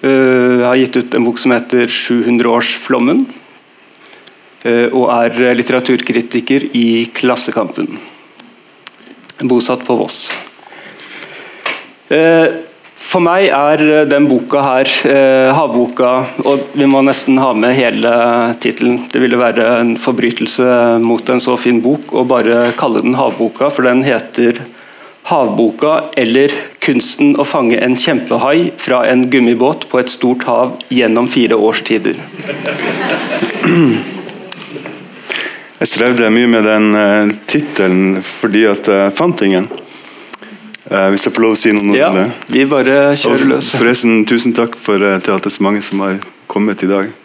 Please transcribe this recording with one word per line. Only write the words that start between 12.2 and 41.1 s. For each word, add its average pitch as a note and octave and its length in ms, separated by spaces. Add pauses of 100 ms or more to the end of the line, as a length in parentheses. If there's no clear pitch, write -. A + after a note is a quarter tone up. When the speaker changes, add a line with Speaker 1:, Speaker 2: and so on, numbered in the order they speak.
Speaker 1:
for - 220
meg F3+ 280
er, D3 320
eh, D3+ 240
den C#3+ 240
boka C3 340
her, C3 220 (240)
eh, C3 460
Havboka, B2+ 720 (180)
og C#3 300
vi C#3+ 100
må C#3 180
nesten C3+ 360
ha C3 160
med A#2+ 200
hele A#2 360 (500)
titelen. B2 500
Det B2+ 120
ville B2 160
være A#2 420
en A#2 160
forbrytelse A#2+ 1040
mot A#2 300
en A#2+ 100
så B2 180
fin A#2+ 220
bok C3+ 320
å B2+ 140
bare A#2+ 500
kalle A#2+ 240
den B2 140
Havboka, B2+ 580
for B2+ 100
den B2+ 220
heter A#2 540 (680)
Havboka, A#2 920
eller C3 320 (320)
Kunsten C#3+ 560
å C#3+ 100
fange A#2+ 340
en B2 160
kjempehai C#3 800
fra B2+ 300
en B2+ 240
gummibåt B2+ 580
på B2+ 120
et B2 100
stort B2 340
hav B2+ 320 (140)
gjennom A#2+ 380
fire A#2 280
årstider. G#2+ 600 (3750)
Speaker 2:
Jeg A2+ 80
strevde A#2+ 420
mye A#2+ 180
med A2+ 160
den, G#2+ 300
eh, G#2+ 380 (140)
titelen F#2+ 760
fordi A2 480
at G2+ 140
jeg G2 320
fant E3+ 260
ingen. F#3+ 260 (1200)
Eh, F#2+ 200